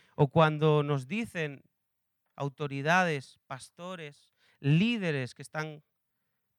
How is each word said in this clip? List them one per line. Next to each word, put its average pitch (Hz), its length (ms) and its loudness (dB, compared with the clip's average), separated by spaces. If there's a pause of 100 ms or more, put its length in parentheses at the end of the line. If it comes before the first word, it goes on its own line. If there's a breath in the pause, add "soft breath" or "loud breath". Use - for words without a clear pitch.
(160 soft breath)
O 147 120 4
cuando 156 560 4
nos 143 240 -4
dicen 170 560 -8 (720)
autoridades, 143 1120 -2
pastores, 160 840 -16 (280 soft breath)
líderes 160 760 2
que - 80 -20
están 156 420 -10 (760)